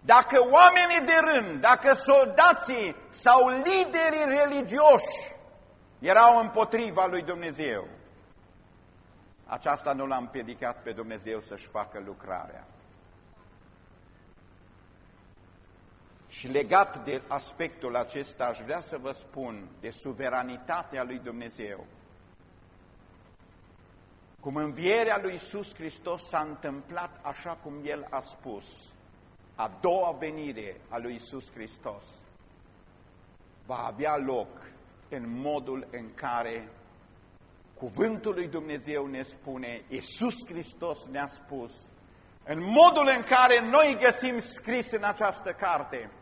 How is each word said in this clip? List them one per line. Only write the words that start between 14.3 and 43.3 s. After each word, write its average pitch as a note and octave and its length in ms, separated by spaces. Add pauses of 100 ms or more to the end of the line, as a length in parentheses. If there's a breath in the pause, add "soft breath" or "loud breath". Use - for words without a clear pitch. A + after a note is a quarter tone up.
Și - 180
legat D3 580
de C3 240
aspectul C3+ 680
acesta, C3 480
aș A#2 140
vrea C3 220
să D#3 180
vă C3 140
spun A2+ 560 (120)
de A2+ 100
suveranitatea B2+ 1120
lui B2 160
Dumnezeu. A2+ 680 (2500)
Cum C#3 160
învierea F#3 680
lui F#3+ 100
Iisus G3 420
Hristos E3+ 540
s-a E3+ 100
întâmplat D#3 720 (120)
așa D#3+ 400
cum D3 120 (100)
El D3 260
a C#3 100
spus – - 440 (880)
a - 160 (100)
doua F3 380
venire C#3+ 680
a A#2+ 100
lui A#2+ 140
Iisus A#2+ 400
Hristos G#2+ 520 (1600)
va A#2+ 200
avea C#3 300
loc C3 320 (600)
în A#2+ 320
modul C3+ 500
în A2+ 240
care A#2 540 (1120)
Cuvântul G3+ 560
lui F3 140
Dumnezeu D3 580
ne C3+ 160
spune, B2+ 680
Iisus G3+ 460 (120)
Hristos E3 640
ne-a C#3 160
spus, C3 460 (720 soft breath)
în D#3 180
modul C#4+ 540
în A#3+ 60
care B3 480